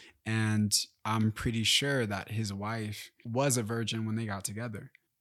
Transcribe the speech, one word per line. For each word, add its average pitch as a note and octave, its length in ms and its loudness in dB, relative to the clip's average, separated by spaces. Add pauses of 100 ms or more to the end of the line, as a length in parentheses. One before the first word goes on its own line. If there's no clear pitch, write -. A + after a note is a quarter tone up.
(240)
And G#2+ 500 2 (300)
I'm A2 280 2
pretty A2+ 320 -2
sure C#3 420 2
that G2+ 240 -4
his G#2+ 220 -2
wife G#2+ 580 -6 (140)
was B2 320 2
a A#2+ 60 2
virgin A2+ 440 -2
when A2 100 0
they A#2 80 -2
got G2 200 -4
together. A2 460 -8 (300)